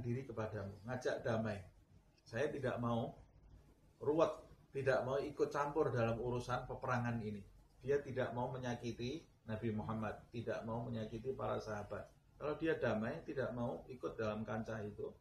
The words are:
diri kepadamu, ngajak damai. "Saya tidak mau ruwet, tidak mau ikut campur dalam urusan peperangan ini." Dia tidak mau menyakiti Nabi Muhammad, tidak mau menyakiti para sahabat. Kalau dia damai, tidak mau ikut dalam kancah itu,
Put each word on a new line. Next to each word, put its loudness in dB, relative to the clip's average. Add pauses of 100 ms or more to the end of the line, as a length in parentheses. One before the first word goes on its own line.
diri -2
kepadamu, -4
ngajak -2
damai. 2 (640)
"Saya 0
tidak 0
mau 0 (800)
ruwet, 6 (440)
tidak 4
mau 2
ikut 2
campur 4
dalam 4
urusan 0
peperangan 0
ini." -4 (400)
Dia 4
tidak 0
mau 0
menyakiti -4 (200)
Nabi -2
Muhammad, -2 (120)
tidak -2
mau -2
menyakiti -4
para 0
sahabat. -4 (280)
Kalau -2
dia 2
damai, 2
tidak -2
mau -2
ikut -6
dalam 0
kancah -2
itu, -6